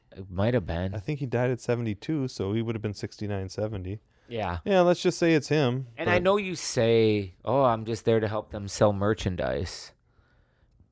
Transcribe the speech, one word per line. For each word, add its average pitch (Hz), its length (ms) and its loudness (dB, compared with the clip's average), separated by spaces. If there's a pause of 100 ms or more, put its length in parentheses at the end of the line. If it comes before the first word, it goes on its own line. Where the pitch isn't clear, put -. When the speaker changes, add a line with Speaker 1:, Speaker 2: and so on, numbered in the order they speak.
(160)
Speaker 1:
It 95 140 -14
might 98 240 2
have 95 120 0
been. 90 280 -2
Speaker 2:
I 104 40 -4
think 143 220 -4
he 143 60 -4
died 120 240 0
at 123 100 -2
seventy-two, 120 680 -2
so 98 240 -4
he 113 100 0
would 113 120 -2
have 107 80 -6
been 104 120 -4
sixty-nine, 101 540 -6
seventy. 101 520 -6 (280)
Speaker 1:
Yeah. 98 360 -4
Speaker 2:
Yeah, 190 180 4
let's 175 200 4
just 180 160 0
say 165 160 4
it's 143 140 0
him, 131 380 0 (100)
Speaker 1:
And 160 120 -4
I 175 80 2
Speaker 2:
but 180 60 2
Speaker 1:
know 190 140 4
you 190 180 -2
say, 110 800 2 (100)
"Oh, 131 200 2
I'm 113 200 2
just 110 200 -6
there 113 160 4
to 107 80 -2
help 107 220 -6
them 101 180 -8
sell 107 240 4
merchandise." 92 1000 -2 (1000)